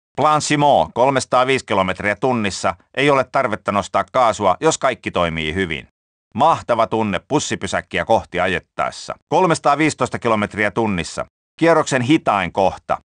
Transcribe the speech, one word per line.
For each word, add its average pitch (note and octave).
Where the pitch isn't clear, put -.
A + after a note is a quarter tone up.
Blanchimont, C#3+
kolmesataaviisi C3
kilometriä F#2+
tunnissa, G#2
ei C#3+
ole C3
tarvetta A2+
nostaa G2
kaasua, G2+
jos D#3
kaikki A#2+
toimii D#2+
hyvin. D#2+
Mahtava A#2
tunne G#2+
pussipysäkkiä F#2
kohti G2
ajettaessa. E2
Kolmesataaviisitoista D3
kilometriä G#2
tunnissa. F#2+
Kierroksen D#3
hitain A#2
kohta. -